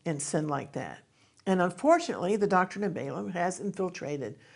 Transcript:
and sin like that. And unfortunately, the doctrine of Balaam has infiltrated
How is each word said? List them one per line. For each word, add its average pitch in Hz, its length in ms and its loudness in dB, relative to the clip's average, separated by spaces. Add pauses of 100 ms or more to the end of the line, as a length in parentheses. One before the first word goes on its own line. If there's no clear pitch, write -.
and 147 180 -2
sin 156 240 -2
like 139 240 -4
that. 92 300 -8 (440)
And 185 160 2
unfortunately, 208 760 2
the 202 100 2
doctrine 190 380 2
of 196 100 -2
Balaam 175 380 -6
has 175 260 -2
infiltrated 165 800 -4 (180)